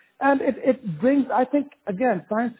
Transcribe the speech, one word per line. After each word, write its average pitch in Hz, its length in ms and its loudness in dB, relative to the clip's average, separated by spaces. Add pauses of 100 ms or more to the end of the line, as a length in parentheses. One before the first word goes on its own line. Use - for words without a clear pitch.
(220)
And 269 180 2
it, 269 140 0 (100)
it 185 360 -2
brings, 262 340 2
I 247 100 2
think, 285 220 0 (220)
again, 208 420 -2
science 233 300 -2